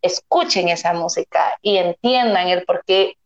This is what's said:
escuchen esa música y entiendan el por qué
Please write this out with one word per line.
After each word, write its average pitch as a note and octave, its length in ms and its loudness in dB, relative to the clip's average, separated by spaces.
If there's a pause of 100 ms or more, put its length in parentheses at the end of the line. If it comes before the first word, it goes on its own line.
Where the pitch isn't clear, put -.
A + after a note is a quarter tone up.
escuchen - 680 -2
esa E3+ 260 0
música E3 640 -2
y G3+ 160 0
entiendan G3 720 0
el F3+ 160 0
por - 220 -4
qué F#3+ 280 2 (120)